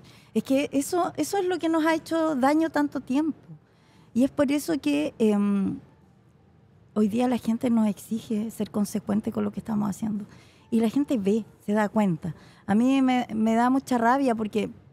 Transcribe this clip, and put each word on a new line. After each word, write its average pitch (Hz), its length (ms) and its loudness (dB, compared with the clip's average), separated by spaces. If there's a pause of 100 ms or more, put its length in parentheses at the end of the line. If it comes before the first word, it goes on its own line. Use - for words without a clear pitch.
(340)
Es 220 100 -2
que 269 280 0
eso, 339 460 -2
eso 311 200 -2
es 392 80 0
lo 359 140 -2
que 330 100 -2
nos 330 160 0
ha 320 100 2
hecho 320 400 -2
daño 294 360 2
tanto 294 300 -2
tiempo. 294 360 -2 (800)
Y 233 80 4
es 277 80 2
por 285 200 0
eso 302 300 0
que, 294 380 0
em, 202 580 2 (1200)
hoy 214 120 4
día 233 200 0
la 247 100 0
gente 233 320 -2
nos 226 180 4
exige 220 640 -4
ser 208 220 -6
consecuente 208 600 -2
con 208 120 -2
lo 208 80 -4
que 208 80 -10
estamos 208 280 -4
haciendo. 208 380 -6 (460)
Y 226 100 2
la 226 80 2
gente 277 280 0
ve, 202 280 0 (200)
se 208 80 -2
da 208 160 2
cuenta. 180 460 0 (320)
A 196 80 2
mí 262 260 4
me, 254 320 2
me 220 220 2
da 240 140 4
mucha 262 280 0
rabia 240 380 2
porque 214 340 -2 (240)